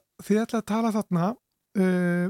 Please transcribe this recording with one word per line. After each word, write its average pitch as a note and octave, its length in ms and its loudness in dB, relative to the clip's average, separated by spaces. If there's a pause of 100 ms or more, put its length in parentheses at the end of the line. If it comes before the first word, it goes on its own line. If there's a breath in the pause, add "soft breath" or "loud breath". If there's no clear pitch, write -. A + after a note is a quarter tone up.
(200)
þið G#3+ 220 0
ætla A3+ 180 -4
að - 80 -6
tala A3+ 240 0
þarna, F#3 380 0 (460)
uh, F3+ 540 2